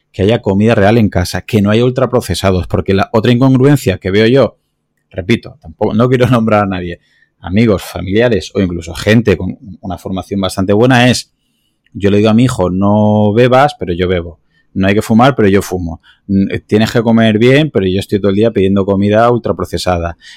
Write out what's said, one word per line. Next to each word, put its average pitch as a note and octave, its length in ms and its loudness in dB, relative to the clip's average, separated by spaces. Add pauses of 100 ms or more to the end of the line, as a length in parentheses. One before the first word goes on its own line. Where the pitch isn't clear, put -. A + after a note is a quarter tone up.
(120)
que - 120 -8
haya A2+ 180 0
comida G#2+ 340 0
real G#2+ 220 2
en G#2+ 120 2
casa, F#2 320 -4
que G#2+ 200 -2
no G2+ 80 0
haya A2 140 2
ultraprocesados, A#2 840 -2
porque F#2+ 260 -2
la G2 180 -2
otra A2+ 220 0
incongruencia C3 640 2
que F#2+ 140 -8
veo G#2+ 160 2
yo, B2+ 300 2 (520)
repito, - 520 -4
tampoco, F2+ 320 -6
no A#2 160 2
quiero B2 180 2
<laughs> - 20 -2
nombrar A2 340 2
a G2 40 -2
nadie, F2+ 320 -8 (400)
amigos, G#2 440 0
familiares G2 720 -2
o G2+ 60 0
incluso E2+ 340 -4
gente G#2+ 420 2
con F#2 200 -4 (240)
una F2+ 160 -10
formación G2 440 -8
bastante F#2+ 320 -2
buena B2 360 2
es, - 240 -4 (600)
yo F#2+ 160 -2
le G2+ 80 2
digo G#2+ 120 2
a G#2+ 40 2
mi A#2+ 120 4
hijo, F#2+ 240 -2
"No G#2 640 0
bebas", B2+ 440 2
pero F#2 160 -8
yo F2 140 -2
bebo. E2+ 320 -6 (340)
"No F#2+ 140 -2
hay G2+ 60 2
que G#2+ 80 0
fumar", A#2+ 340 2
pero G#2+ 140 2
yo G2 120 2
fumo. E2+ 380 -8 (300)
"N-, G2 260 0
eh, F2+ 60 -8
tienes G#2+ 280 0
que A#2+ 120 -2
comer A2+ 360 2
bien", C3 320 2
pero G2 160 -2
yo F#2+ 140 -2
estoy G2 220 -4
todo G2+ 80 0
el G2 80 0
día A2+ 140 2
pidiendo G2 340 0
comida G#2 440 2
ultraprocesada. F2+ 840 -4 (220)